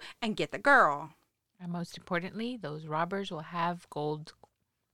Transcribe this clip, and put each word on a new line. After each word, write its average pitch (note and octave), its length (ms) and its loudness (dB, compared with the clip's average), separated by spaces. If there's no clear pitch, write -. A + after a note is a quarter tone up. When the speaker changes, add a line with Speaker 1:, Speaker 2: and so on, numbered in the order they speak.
Speaker 1:
and A3 160 -2
get D#3 160 -2
the - 60 -6
girl. E3 560 6
Speaker 2:
And F3 140 -8
most F3 240 -6
importantly, F#3+ 600 -4
those D#3 280 -8
robbers F3 440 0
will D#3+ 100 -6
have E3+ 480 -4
gold D3+ 460 -4